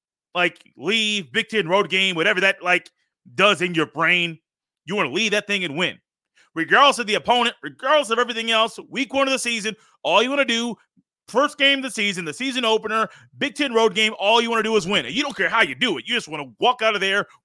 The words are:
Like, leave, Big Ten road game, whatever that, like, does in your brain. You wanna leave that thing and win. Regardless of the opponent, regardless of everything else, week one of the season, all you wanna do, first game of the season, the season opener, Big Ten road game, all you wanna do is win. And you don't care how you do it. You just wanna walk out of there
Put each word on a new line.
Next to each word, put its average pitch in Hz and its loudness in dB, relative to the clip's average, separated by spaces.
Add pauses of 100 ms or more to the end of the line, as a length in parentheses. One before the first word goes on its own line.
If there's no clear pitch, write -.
(320)
Like, 175 -2 (140)
leave, 202 -2
Big 220 -2
Ten 208 -2
road 180 0
game, 190 0
whatever 180 0
that, 196 0
like, 175 -2 (460)
does 185 4
in 180 -2
your 156 2
brain. 165 0 (460)
You 165 -6
wanna 175 0
leave 202 -2
that 208 -2
thing 202 -2
and 143 -6
win. 160 -4 (560)
Regardless 214 4
of 214 -6
the 208 0
opponent, 233 0
regardless 262 -2
of 226 0
everything 226 -2
else, 220 0 (100)
week 226 -6
one 269 2
of 269 0
the 262 -2
season, 220 -4 (300)
all 180 4
you 254 0
wanna 285 2
do, 233 -2 (520)
first 285 0
game 277 2
of - -8
the 262 -8
season, 196 -4
the 151 -6
season 254 -4
opener, 220 0 (280)
Big 269 -4
Ten 285 -2
road 226 4
game, 214 0
all 220 4
you 233 -2
wanna 226 0
do 220 0
is 175 2
win. 180 0
And 127 -6
you 262 -2
don't 277 -6
care 175 0
how 220 0
you 156 -6
do 151 -2
it. 117 -12
You 233 -4
just 226 -6
wanna 147 -12
walk 247 0
out 220 0
of 196 -4
there 196 -2 (180)